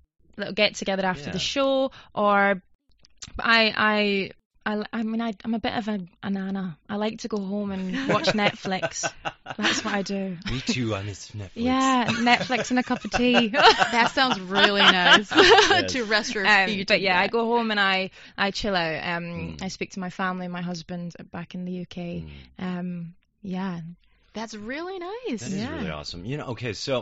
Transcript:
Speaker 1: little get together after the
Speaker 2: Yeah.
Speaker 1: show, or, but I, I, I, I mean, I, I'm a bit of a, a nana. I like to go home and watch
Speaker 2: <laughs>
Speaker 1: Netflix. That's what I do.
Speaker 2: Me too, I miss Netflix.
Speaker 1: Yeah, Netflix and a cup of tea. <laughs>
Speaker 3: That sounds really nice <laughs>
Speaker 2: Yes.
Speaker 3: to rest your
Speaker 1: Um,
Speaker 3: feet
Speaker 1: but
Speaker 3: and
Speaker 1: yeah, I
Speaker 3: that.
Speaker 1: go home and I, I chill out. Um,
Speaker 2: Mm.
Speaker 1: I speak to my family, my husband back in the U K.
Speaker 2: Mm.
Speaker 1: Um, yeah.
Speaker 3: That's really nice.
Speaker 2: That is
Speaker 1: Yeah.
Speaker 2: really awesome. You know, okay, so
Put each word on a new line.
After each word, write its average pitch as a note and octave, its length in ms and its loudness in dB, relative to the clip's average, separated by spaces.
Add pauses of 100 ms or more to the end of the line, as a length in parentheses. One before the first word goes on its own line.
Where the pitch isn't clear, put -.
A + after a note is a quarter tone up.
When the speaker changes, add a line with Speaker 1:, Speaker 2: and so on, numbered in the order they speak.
(380)
Speaker 1:
little G3 160 -6
get G#3 220 2
together F#3+ 300 -2
after F3 200 -2
the A#2+ 60 -8
Speaker 2:
Yeah. F#3+ 80 -4
Speaker 1:
show, C4+ 520 0 (240)
or, G3+ 460 4 (760)
but - 100 -4
I, A3+ 300 6
I, G#3 560 2 (340)
I, G#3 160 -2 (120)
I A3+ 100 -2
mean, A3 180 -2
I, A#3 120 -4 (100)
I'm A3+ 100 -2
a A3+ 60 -2
bit B3 140 -4
of G#3+ 160 -4
a, G#3+ 100 -2 (240)
a - 60 -4
nana. F#3+ 480 -4 (100)
I G#3 80 -6
like A3 240 -4
to - 80 -8
go G#3+ 100 -4
home G3+ 340 -4
and F#3+ 360 -4
watch G#3 200 2
Speaker 2:
<laughs> - 0 -
Speaker 1:
Netflix. F#3+ 800 -2 (520)
That's G#3+ 260 0
what G#3 100 -4
I G3+ 100 0
do. F#3+ 340 -6 (120)
Speaker 2:
Me C3 120 -4
too, B2 340 -2
I G2 80 -4
miss G2+ 280 -10
Netflix. G2+ 240 -10
Speaker 1:
Yeah, B3+ 520 2
Netflix A#3 640 2
and B3+ 100 2
a B3 40 2
cup - 200 -4
of G#3 80 -8
tea. A#3+ 380 4
<laughs> - 0 -
Speaker 3:
That A#3 680 6
sounds B3+ 240 2
really F#3 420 2
nice F#3+ 500 6
<laughs> - 40 0
Speaker 2:
Yes. F#4+ 560 6
Speaker 3:
to B3 140 -2
rest A3 280 0
your G3 140 0
Speaker 1:
Um, G3 200 6
Speaker 3:
feet F#3+ 200 -2
Speaker 1:
but G#3+ 80 4
Speaker 3:
and F#3 80 2
Speaker 1:
yeah, F#3 160 4
I F#3+ 40 4
Speaker 3:
that. G3+ 80 -2
Speaker 1:
go A#3 140 2
home A3+ 260 2
and G#3 80 0
I, F#3+ 300 2 (280)
I G3 140 0
chill G3+ 240 -2
out. D#3+ 280 -2
Um, F3 200 -4
Speaker 2:
Mm. E3 380 -10
Speaker 1:
I F#3+ 60 -6
speak - 240 -10
to - 80 -12
my F#3 100 -6
family, F#3 380 -4
my F3+ 140 -8
husband F3 520 -8 (180)
back F3 240 -12
in F3+ 100 -6
the F3+ 80 -6
U F3+ 120 -8
K. F3 400 -8 (320)
Speaker 2:
Mm. F3+ 220 -6
Speaker 1:
Um, F3 360 -8 (260)
yeah. F#3 400 -6 (500)
Speaker 3:
That's A3 240 -10
really C#4+ 420 -10
nice. F4+ 440 -8
Speaker 2:
That - 100 -8
is F#3+ 60 -6
Speaker 1:
Yeah. B3+ 180 -6
Speaker 2:
really A3 160 -6
awesome. D#2 340 -10
You C3 120 -6
know, C#3 100 -8
okay, A#2 260 -8
so B2 280 -4